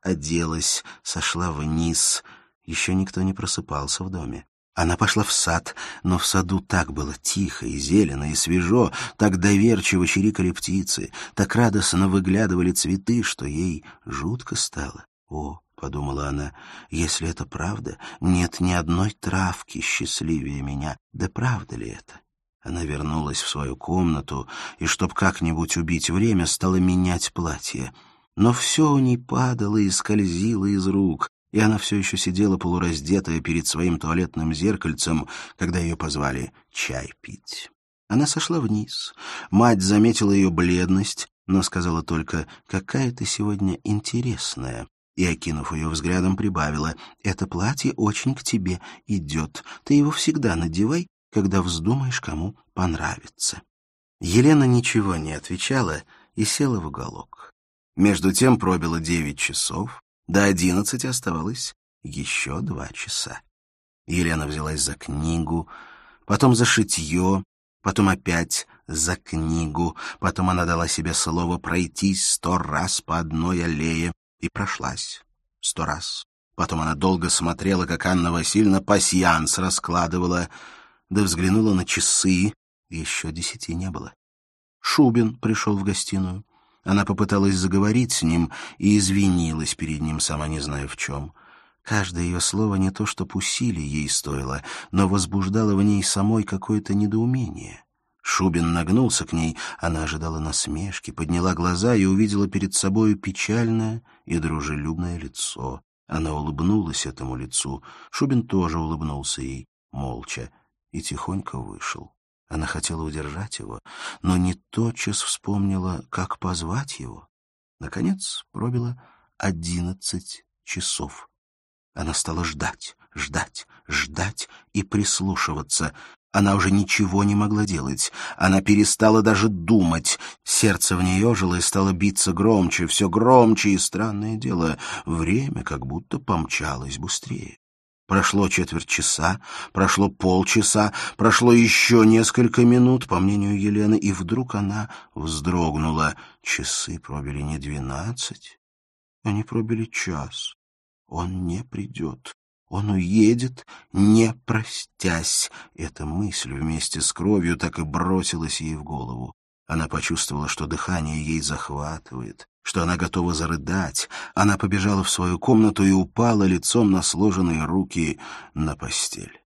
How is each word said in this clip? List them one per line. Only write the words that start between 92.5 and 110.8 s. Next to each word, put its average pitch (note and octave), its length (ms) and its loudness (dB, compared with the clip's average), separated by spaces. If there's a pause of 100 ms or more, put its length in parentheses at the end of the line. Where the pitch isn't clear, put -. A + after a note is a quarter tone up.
не F#2+ 160 2
то G#2 140 -4
чтоб - 300 -6
усилий F#2+ 480 -2
ей C#2+ 260 -4
стоило, C#2 540 -4 (280)
но F#2+ 160 4
возбуждало G2 680 0
в G2 80 4
ней G#2 200 2
самой G#2 400 2
какое-то G2+ 500 -4
недоумение. A2 920 -2 (380)
Шубин E2+ 520 0
нагнулся F2+ 520 2
к - 80 -8
ней, D#2+ 240 -2 (220)
она E2 240 -2
ожидала D#2+ 360 -6
насмешки, D#2 720 -6
подняла F2 420 0
глаза F2+ 400 2
и G2+ 120 4
увидела G2+ 420 2
перед F#2+ 260 -2
собою G#2 440 2
печальное A2+ 840 -2 (240)
и E2 120 -2
дружелюбное D#2 800 -4
лицо. C2 640 -8 (260)
Она D#2+ 260 -4
улыбнулась D#2 720 0
этому C2 300 -8
лицу. C2 480 -8 (280)
Шубин C3+ 360 0
тоже E2+ 320 0
улыбнулся D2+ 600 -4
ей, C2 260 -10 (240)
молча, B1+ 600 -10 (400)